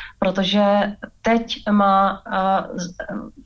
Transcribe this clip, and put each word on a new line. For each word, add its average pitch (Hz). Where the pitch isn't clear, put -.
protože 202
teď 233
má, 196
eh, 190
z-, 175